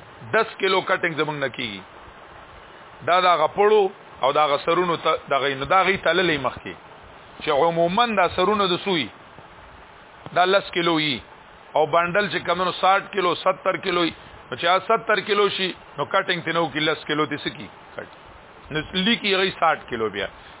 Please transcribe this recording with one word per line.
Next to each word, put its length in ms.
دس 240
کیلو 240
کټینګ 320
زمونږ 240
نه 100
کیږي. 340
دا 160
د 40
هغه 220
پړو 420
او 100
د 60
هغه 200
سرونو 400
ته، 200
دغه 260
نو 100
د 80
هغې 320
تللې 320
مخکې. 360
چې 80
عموماً 640
دا 140
سرونه 380
د 180
سوی، 220
دا 100
لس 260
کیلو 280
یي. 200
او 100
بنډل 440
چې 160
کمونو 260
ساټ 300
کیلو، 240
ستر 420
کیلو 280
یي. 80
نو 60
چې 80
آ 140
ستر 400
کیلو 300
شي، 240
نو 80
کټینګ 400
ته 60
نو 220
کې 60
لس 260
کیلو 200
دې 120
څه 120
کی؟ 180
کټ. 80
نو 80
لیکي 420
هغې 240
ساټ 180
کیلو 200
بیا. 180